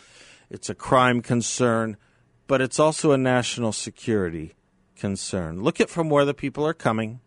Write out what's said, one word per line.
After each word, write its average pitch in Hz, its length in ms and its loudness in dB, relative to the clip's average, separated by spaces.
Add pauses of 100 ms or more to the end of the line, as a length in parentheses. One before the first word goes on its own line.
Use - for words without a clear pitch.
(500)
It's - 200 -14
a 101 40 -6
crime 123 480 4
concern. 113 760 0 (500)
But 135 160 2
it's 127 160 -2
also 156 340 2
a 135 60 4
national 123 540 0
security 90 840 -4 (420)
concern. 92 640 -6
Look 160 180 0
at 208 100 0
from 160 200 -4
where 143 140 4
the 143 100 0
people 143 320 -6
are 160 80 -2
coming. 113 520 -4